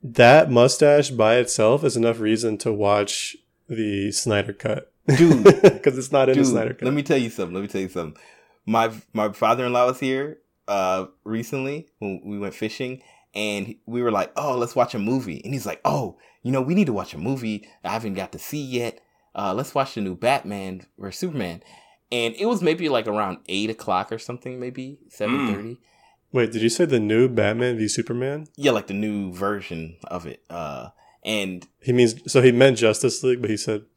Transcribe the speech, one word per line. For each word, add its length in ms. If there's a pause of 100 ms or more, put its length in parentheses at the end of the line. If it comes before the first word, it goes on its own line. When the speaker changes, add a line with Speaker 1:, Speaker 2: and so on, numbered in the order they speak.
Speaker 1:
that 480
mustache 600
by 260
itself 480
is 120
enough 220
reason 400
to 140
watch 640 (320)
the 420
Snyder 420
Cut. 380 (280)
Speaker 2:
Dude. 260
Speaker 1:
<laughs> 400
'Cause 140
it's 120
not 200
in 60
the 60
Speaker 2:
Dude, 100
Speaker 1:
Snyder 220
Cut. 100
Speaker 2:
let 100
me 80
tell 160
you 120
something. 240
Let 80
me 60
tell 140
you 60
something. 320 (440)
My, 260 (220)
my 180
father-in-law 560
was 140
here, 380 (280)
uh, 400 (160)
recently 640 (140)
when 240
we 160
went 140
fishing, 480 (320)
and 400 (120)
we 160
were 80
like, 260
"Oh, 200
let's 180
watch 200
a 40
movie." 460
And 100
he's 120
like, 180
"Oh, 320 (260)
you 80
know, 120
we 120
need 120
to 60
watch 220
a 40
movie 500 (160)
I 60
haven't 240
got 180
to 80
see 220
yet. 380 (340)
Uh, 200
let's 220
watch 180
the 60
new 160
Batman 680 (120)
versus 220
Superman." 420 (480)
And 260
it 100
was 160
maybe, 260
like, 200
around 300 (100)
eight 220
o'clock 420
or 60
something, 420
maybe 380 (100)
seven 460
thirty. 200
Speaker 3:
Mm. 40 (540)
Speaker 1:
Wait, 200
did 100
you 60
say 160
the 160
new 280
Batman 500
v 100
Superman? 580 (100)
Speaker 2:
Yeah, 160
like, 160
the 60
new 380
version 640 (120)
of 180
it. 240
Uh, 380 (360)
and 420 (140)
Speaker 1:
He 120
means, 220 (180)
so 100
he 100
meant 260
Justice 460
League, 160
but 100
he 60
said 260 (140)